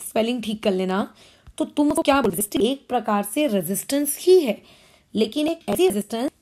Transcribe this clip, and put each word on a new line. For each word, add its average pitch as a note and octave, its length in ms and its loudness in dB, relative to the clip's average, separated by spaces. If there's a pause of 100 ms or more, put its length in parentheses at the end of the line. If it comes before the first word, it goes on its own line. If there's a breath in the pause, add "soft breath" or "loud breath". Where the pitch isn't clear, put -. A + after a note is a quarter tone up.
spelling A#3 340 -2
ठीक G#3+ 200 -6
कर G#3 80 2
लेना, F#3 420 -2 (440 soft breath)
तो D#4+ 80 -2
तुम D4 240 0
उसको D4+ 120 0
क्या C#4 200 4
बोलोगे? G#3+ 460 0
एक C4+ 220 -4
प्रकार G#3+ 340 0
से D4 240 0
resistance G#3 720 -2
ही F#4 200 6
है, A#3+ 220 -2 (540 soft breath)
लेकिन A3 320 0
एक E4 120 -4 (100)
ऐसी D4+ 180 4
resistance A3+ 440 -2 (100)